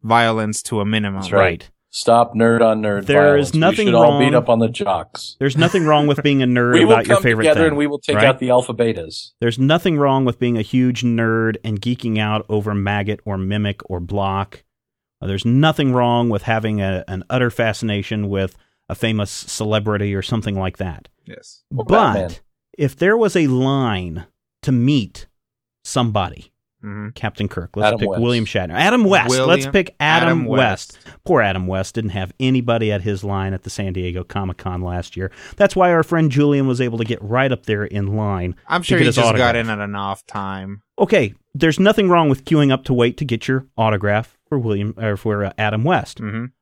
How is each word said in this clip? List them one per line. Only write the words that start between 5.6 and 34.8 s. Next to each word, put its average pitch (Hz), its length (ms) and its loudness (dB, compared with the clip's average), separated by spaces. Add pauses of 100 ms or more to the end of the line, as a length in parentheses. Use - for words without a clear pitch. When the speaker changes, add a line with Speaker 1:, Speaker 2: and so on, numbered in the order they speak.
Speaker 3:
wrong 151 200 4
with 147 160 2
being 139 220 2
a - 20 2
nerd 123 280 2
Speaker 2:
<laughs> - 20 4
We 110 100 6
will 110 80 6
Speaker 3:
about 113 140 2
your - 80 4
Speaker 2:
come 95 80 2
Speaker 3:
favorite 113 220 2
Speaker 2:
together - 160 4
Speaker 3:
thing, 165 80 6
Speaker 2:
and 147 80 -2
we 147 100 0
will 143 100 -4
take - 200 -2
Speaker 3:
right? 107 80 4
Speaker 2:
out 123 140 4
the 127 120 0
alpha 123 240 2
betas. 110 640 -4
Speaker 3:
There's 117 180 -2
nothing 156 400 2
wrong 135 260 2
with 120 140 0
being 120 200 0
a 110 40 -2
huge 123 400 0
nerd 113 640 0
and 107 180 -4
geeking 120 380 -2
out 107 280 -2
over 104 280 -2
Maggot 101 500 -2
or 98 140 -4
Mimic 101 500 -4
or 90 100 -6
Block. 98 640 -4 (560)
Uh, - 60 -10
there's 95 200 -4
nothing 139 460 2
wrong 120 380 2
with 104 140 -2
having 110 360 -2
a, 95 280 -2
an 92 200 -8
utter 127 220 0
fascination 107 800 -4
with 95 260 -2 (320)
a - 60 -6
famous 110 380 -2
celebrity 104 840 -2
or 98 80 -2
something 107 340 -4
like 92 220 -4
that. 90 300 -8 (180)
Speaker 1:
Yes. - 380 -20 (120)
Speaker 2:
Or 123 100 -4
Speaker 3:
But 196 280 2
Speaker 2:
Batman. 92 180 -4 (460)
Speaker 3:
if 143 200 -2
there 202 200 2
was 214 180 0
a 165 120 2
line 123 800 -2 (340)
to 143 100 -2
meet 123 540 0 (580)
somebody, 104 680 -4 (280)
Speaker 1:
Mm-hmm. 104 280 -12
Speaker 3:
Captain 104 400 -6
Kirk, - 260 -10
let's 104 120 0
Speaker 2:
Adam 110 120 0
Speaker 3:
pick 104 100 -2
Speaker 2:
West. 98 120 -2
Speaker 3:
William 120 240 0
Shatner. 92 260 -4
Adam 190 320 2
West. 185 280 4
Speaker 1:
William 131 180 2
Speaker 3:
Let's 139 180 2
pick 180 320 0
Adam 151 300 2
Speaker 1:
Adam 131 160 0
Speaker 3:
West. 123 600 -2
Speaker 1:
West. - 200 -20
Speaker 3:
Poor 151 160 4
Adam 95 260 0
West 95 280 -4
didn't 107 160 -4
have 92 280 -6
anybody 120 500 0
at 101 120 -2
his 98 200 -4
line 98 320 -4
at 92 100 -8
the 98 60 -12
San 98 220 -6
Diego 90 320 -6
Comic-Con 92 580 -6